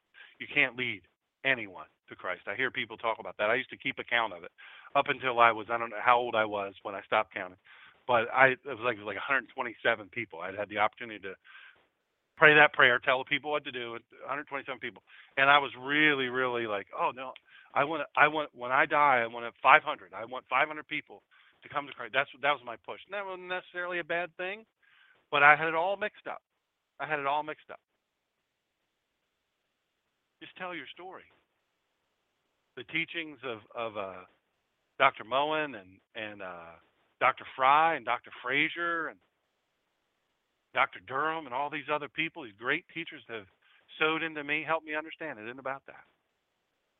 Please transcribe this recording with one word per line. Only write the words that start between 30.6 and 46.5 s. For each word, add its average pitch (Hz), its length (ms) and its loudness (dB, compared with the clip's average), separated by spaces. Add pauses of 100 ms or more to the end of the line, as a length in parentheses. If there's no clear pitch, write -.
your 135 180 -12
story. 175 320 -18 (1500)
The 123 100 -14
teachings 156 600 -8
of, 113 160 -8 (160)
of, 113 200 -8
uh, 92 280 -10 (760)
Doctor 131 260 0
Moen 143 520 -2
and, 95 240 -20 (160)
and, 104 260 -10
uh, 87 300 -12 (480)
Doctor 127 240 0 (100)
Fry 151 400 6
and 120 100 -6
Doctor 117 280 -4 (100)
Frazier 160 680 0
and 104 100 -14 (1600)
Doctor 123 320 0
Durham 151 400 -4
and 120 80 -10
all 143 160 -2
these 143 220 -10
other 143 160 -4
people, 160 340 -6
these 110 160 -14
great 131 340 -2
teachers 160 360 -12
have 110 180 -10 (540)
sowed 156 220 2
into 156 200 -6
me, 147 240 -4
helped 160 200 -2
me 151 100 -8
understand 156 420 -8
it. 107 40 -14
It 110 60 -10
isn't 127 120 -12
about 135 260 -8
that. - 160 -20 (960)